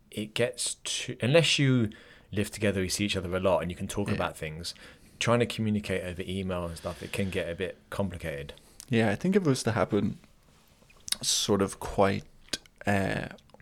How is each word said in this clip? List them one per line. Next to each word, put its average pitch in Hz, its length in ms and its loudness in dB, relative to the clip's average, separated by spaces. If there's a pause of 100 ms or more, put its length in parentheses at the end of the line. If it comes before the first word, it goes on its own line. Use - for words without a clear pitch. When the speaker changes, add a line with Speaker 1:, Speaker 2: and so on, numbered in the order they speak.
(120)
Speaker 1:
it 107 220 -8
gets - 500 -2
to, - 360 -6
unless 147 380 4
you 127 320 4 (420)
live 101 180 -2
together, 98 320 0
you 92 80 0
see - 140 0
each 101 120 0
other 90 180 -2
a 92 60 0
lot, 92 200 4
and 87 100 -4
you 90 60 -6
can 98 120 -6
talk 104 200 -2
Speaker 2:
Yeah. 104 60 0
Speaker 1:
about 85 220 -2
things. 80 380 -8 (440)
Trying 120 220 4
to 117 60 4
communicate 104 580 0
over 90 220 -6
email 92 400 -4
and 85 100 -8
stuff, - 260 -8
it 92 100 -10
can 95 180 -2
get 87 180 -2
a 87 60 -6
bit 87 240 -6 (120)
complicated. 82 640 -6 (360)
Speaker 2:
Yeah, 107 220 4
I 101 60 2
think 185 200 0
if 196 100 6
it - 20 6
was 131 160 2
to 110 80 0
happen 101 460 0 (1040)
sort - 400 2
of - 180 -2
quite, 101 440 2 (640)
uh, 101 420 0 (340)